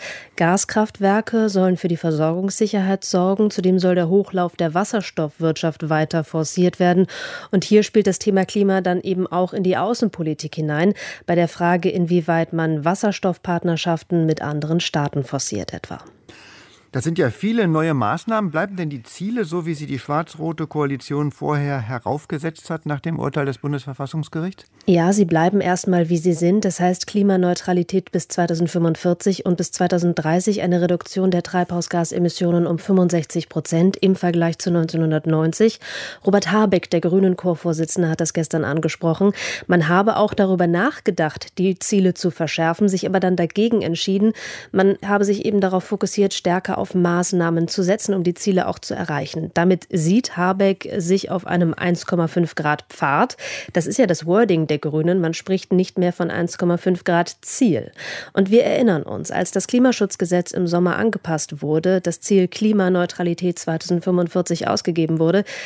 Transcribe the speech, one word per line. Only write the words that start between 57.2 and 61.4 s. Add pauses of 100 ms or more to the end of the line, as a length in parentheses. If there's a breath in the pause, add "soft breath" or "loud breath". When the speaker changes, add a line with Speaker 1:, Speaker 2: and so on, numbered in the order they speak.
Speaker 1:
Ziel. (400 loud breath)
Und
wir
erinnern
uns,
als
das
Klimaschutzgesetz
im
Sommer
angepasst